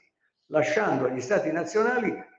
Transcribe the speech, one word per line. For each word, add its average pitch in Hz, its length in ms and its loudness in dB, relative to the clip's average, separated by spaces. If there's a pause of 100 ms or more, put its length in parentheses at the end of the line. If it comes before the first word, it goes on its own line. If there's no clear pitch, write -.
(480)
lasciando 156 580 0
agli 127 140 -2
stati 175 320 0
nazionali 214 600 0 (260)